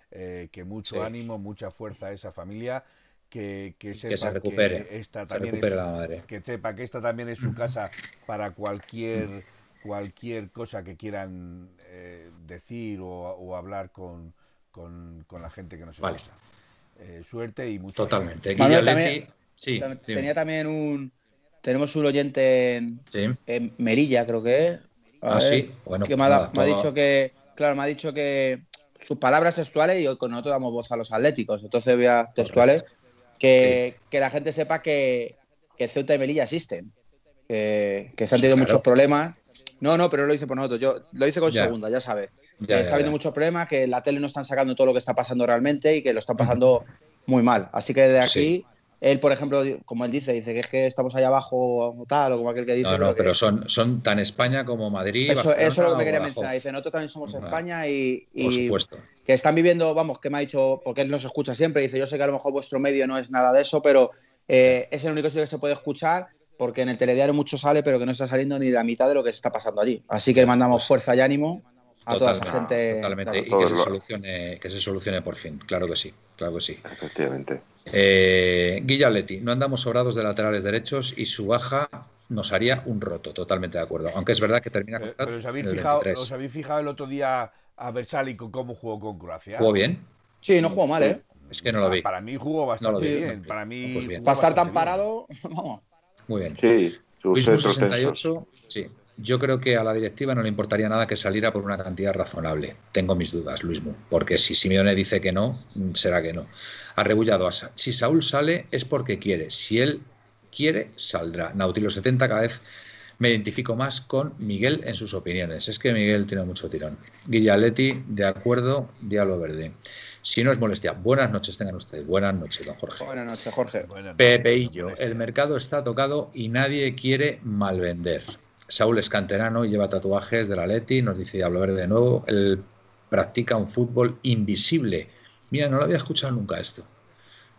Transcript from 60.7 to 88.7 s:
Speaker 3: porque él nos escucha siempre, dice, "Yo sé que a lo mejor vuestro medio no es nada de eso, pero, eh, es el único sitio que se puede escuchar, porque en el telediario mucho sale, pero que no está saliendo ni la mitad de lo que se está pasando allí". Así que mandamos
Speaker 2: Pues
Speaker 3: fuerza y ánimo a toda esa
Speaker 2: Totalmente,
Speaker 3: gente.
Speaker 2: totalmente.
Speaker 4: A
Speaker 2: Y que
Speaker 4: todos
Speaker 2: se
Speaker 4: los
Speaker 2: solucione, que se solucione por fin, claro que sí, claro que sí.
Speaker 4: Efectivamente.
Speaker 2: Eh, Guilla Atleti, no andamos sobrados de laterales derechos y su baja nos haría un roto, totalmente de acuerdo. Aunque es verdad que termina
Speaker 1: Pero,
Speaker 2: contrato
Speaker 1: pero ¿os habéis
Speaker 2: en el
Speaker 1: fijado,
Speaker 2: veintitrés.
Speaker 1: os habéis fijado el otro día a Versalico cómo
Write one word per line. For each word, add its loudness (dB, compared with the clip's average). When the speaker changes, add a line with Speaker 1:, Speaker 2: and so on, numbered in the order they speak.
Speaker 3:
porque -4
él 0
nos -2
escucha -4
siempre, 2
dice, -2
"Yo 0
sé -6
que 0
a 2
lo 2
mejor -2
vuestro -4
medio 2
no -4
es -6
nada 4
de 6
eso, 0
pero, 8
eh, 6
es -6
el -2
único -2
sitio -2
que -2
se -8
puede -2
escuchar, -2
porque -2
en 0
el -4
telediario 4
mucho 0
sale, 2
pero 2
que 0
no -2
está -4
saliendo -2
ni 0
la 2
mitad 2
de 4
lo 2
que 0
se -14
está -4
pasando -4
allí". 0
Así 2
que 8
mandamos 4
Speaker 2:
Pues -6
Speaker 3:
fuerza 4
y 6
ánimo 0
a -2
toda 4
esa -2
Speaker 2:
Totalmente, -4
Speaker 3:
gente. 0
Speaker 2:
totalmente. -4
Speaker 4:
A -2
Speaker 2:
Y -6
que -10
Speaker 4:
todos 6
Speaker 2:
se 2
Speaker 4:
los 4
Speaker 2:
solucione, -6
que -10
se -8
solucione -4
por -8
fin, -12
claro -2
que -4
sí, -4
claro -6
que -6
sí. -6
Speaker 4:
Efectivamente. -6
Speaker 2:
Eh, 4
Guilla 4
Atleti, -2
no -2
andamos -2
sobrados 0
de -2
laterales -2
derechos -4
y -4
su -6
baja 0
nos -4
haría 2
un -4
roto, -8
totalmente -4
de -2
acuerdo. -6
Aunque -2
es 2
verdad 2
que -10
termina -6
Speaker 1:
Pero, -10
Speaker 2:
contrato -8
Speaker 1:
pero -8
¿os -12
habéis -8
Speaker 2:
en -4
el -4
Speaker 1:
fijado, 0
Speaker 2:
veintitrés. 0
Speaker 1:
os -4
habéis -10
fijado -4
el -4
otro -10
día -2
a -10
Versalico -6
cómo -8